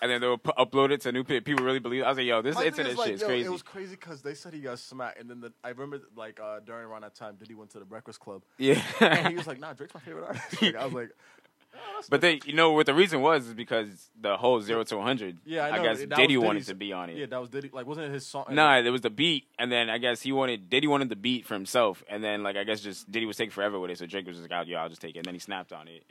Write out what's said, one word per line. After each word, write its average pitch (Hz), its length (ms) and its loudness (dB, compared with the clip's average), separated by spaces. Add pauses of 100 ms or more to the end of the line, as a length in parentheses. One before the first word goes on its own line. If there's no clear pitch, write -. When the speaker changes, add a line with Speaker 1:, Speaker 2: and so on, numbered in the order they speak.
Speaker 1:
and 123 100 2
then 120 120 2
they 123 60 2
would 123 140 0
pu-, 156 160 -2
upload 135 320 4
it 143 120 0
to 127 100 -2
new 127 120 0
pi-, 131 160 0
people 135 260 -2
really 131 140 2
believe. 123 240 -2
I 117 40 4
was 135 100 2
like, 127 80 0
"Yo, 117 140 4
this 135 140 -2
Speaker 2:
My 240 80 0
thing 160 60 2
Speaker 1:
internet 143 240 -2
Speaker 2:
is, 123 60 -4
like, 233 100 0
Speaker 1:
shit 208 80 -2
is 196 60 -8
Speaker 2:
yo, 214 40 -2
Speaker 1:
crazy." 120 200 0
Speaker 2:
it 180 60 -6
was 175 100 -8
crazy 190 340 -14
'cause 156 260 -16
they 143 120 -8
said 160 200 -18
he 151 60 -12
got 123 180 -8
smacked, 127 420 -12
and 120 80 -16
then 120 120 -16
the, 117 120 -16 (100)
I 123 80 -10
remember, 139 300 -12 (160)
like, 110 240 -14
uh, 107 200 -10
during 117 260 -14
around 110 160 -14
that 104 120 -18
time, 107 240 -14
Diddy 110 160 -20
went 107 180 -20
to 113 60 -18
the 101 60 -18
Breakfast 110 360 -18
Club. 98 220 -14 (140)
Speaker 1:
Yeah. 135 240 6 (200)
Speaker 2:
And 165 280 6
he 170 60 -2
was 156 120 -6
like, 135 140 -10
"Nah, 156 140 -14
Drake's - 180 -18
my 165 80 -18
favorite 160 240 -12
artist." - 380 -6
<laughs> - 0 -
Like, 180 140 2
I 120 80 -2
was 127 100 -4
like, 120 160 -8 (640)
"Oh, - 40 -20 (180)
that's 427 120 -12
Speaker 1:
But 139 120 4
Speaker 2:
different." 156 240 4
Speaker 1:
they, 143 60 -10
you 147 60 0
know, 160 160 8
with 151 140 6
the 139 80 4
reason 165 280 4
was 147 260 4
is 117 60 -12
because 107 560 -4 (100)
the 101 160 0
whole 123 240 4
zero 113 240 0
to 110 120 -4
one 101 100 -2
hundred. 107 380 -2
Speaker 2:
Yeah, 156 200 -4
I 147 60 -2
Speaker 1:
I 110 80 -2
Speaker 2:
know. 110 40 0
Speaker 1:
guess 113 180 2
Speaker 2:
That - 160 -4
Speaker 1:
Diddy 139 200 8
Speaker 2:
was 120 100 4
Speaker 1:
wanted 104 140 2
Speaker 2:
Diddy's - 80 -12
Speaker 1:
to 98 60 -8
be 98 180 -8
on 90 180 -8
it. 82 60 -12
Speaker 2:
Yeah, - 100 -8
that 127 140 -8
was 120 100 -14
Diddy. 139 220 -10
Like, 127 140 -12
wasn't 151 220 -8
it 139 40 -8
his 135 140 -8
song? 139 240 -8
Speaker 1:
Nah, 143 280 8
it 120 120 4
was 127 120 2
the 117 80 2
beat, 143 360 0 (120)
and 120 120 0
then 117 200 2
I 113 80 -2
guess 120 240 0
he 131 100 -2
wanted, 123 380 0
Diddy 139 160 4
wanted 139 240 4
the 107 60 -4
beat 113 300 -2
for 113 80 -4
himself, 98 540 2
and 104 160 -6
then, 104 180 -2
like, 101 140 -2
I 101 80 -2
guess 107 160 -2
just 98 300 -12
Diddy 113 160 -2
was 104 100 -6
taking 113 140 -2
forever 101 280 -2
with 90 120 -6
it, 87 80 -8
so 87 80 -10
Drake 92 200 -6
was 87 120 -12
just 85 120 -14
like, 87 160 -2
"Yo, 85 120 -6
I'll 82 100 -4
just 82 140 -16
take 82 140 -14
it," - 20 -12
and 82 80 -10
then 90 80 -8
he 85 60 -12
snapped 92 320 -10
on 80 160 -16
it, 82 220 -20